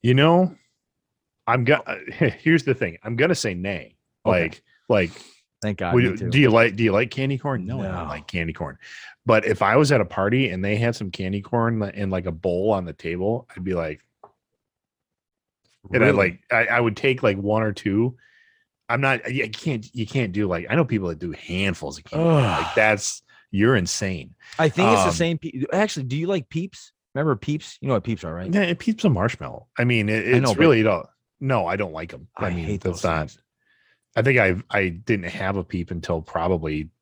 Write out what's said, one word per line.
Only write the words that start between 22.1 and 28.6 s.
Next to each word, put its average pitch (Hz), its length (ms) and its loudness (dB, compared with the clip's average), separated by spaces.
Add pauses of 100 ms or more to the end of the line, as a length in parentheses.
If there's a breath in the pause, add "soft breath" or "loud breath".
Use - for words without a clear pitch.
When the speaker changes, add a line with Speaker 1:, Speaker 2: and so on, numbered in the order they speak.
Speaker 1:
corn. 160 200 6
Like, 92 240 0
Speaker 2:
Ugh. - 80 -8
Speaker 1:
that's, 107 480 0 (280 soft breath)
you're 110 240 4
insane. 92 600 -4 (240 loud breath)
Speaker 2:
I 160 100 4
think 196 240 2
it's 202 100 6
the 180 60 4
Speaker 1:
Um, 170 60 0
Speaker 2:
same 165 220 0
pe-, 131 260 -8 (100)
actually, 190 320 0
do 127 120 -6
you 165 100 -4
like 185 220 -4
Peeps? - 420 -10 (240)
Remember 143 200 2
Peeps? - 460 -6
You 135 60 -6
know 131 80 2
what 98 80 -2
Peeps 113 200 -6
are, 80 100 -8
right? 90 200 -6
Speaker 1:
Yeah, 185 240 2